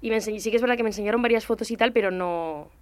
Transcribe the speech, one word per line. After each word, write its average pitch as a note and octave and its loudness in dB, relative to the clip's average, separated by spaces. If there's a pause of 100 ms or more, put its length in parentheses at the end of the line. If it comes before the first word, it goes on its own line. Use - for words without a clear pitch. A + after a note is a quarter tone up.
y A3+ -4
me A3 2
enseñ-, G#3+ -4
sí G#3+ -2
que A3+ 2
es A3+ 4
verdad B3 2
que A#3+ -2
me A3 0
enseñaron G#3 0
varias A3+ 2
fotos A3 -4
y A#3 -4
tal, A#3 2
pero G#3 2
no, E3+ -4 (120)